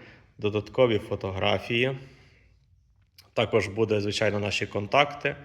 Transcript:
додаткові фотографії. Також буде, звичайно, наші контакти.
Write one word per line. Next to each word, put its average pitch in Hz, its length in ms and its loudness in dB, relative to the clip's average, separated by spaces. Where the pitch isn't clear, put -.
додаткові 104 600 2
фотографії. 101 960 -2
Також 107 340 2
буде, 104 320 2
звичайно, 104 380 0
наші 101 280 -2
контакти. 139 800 0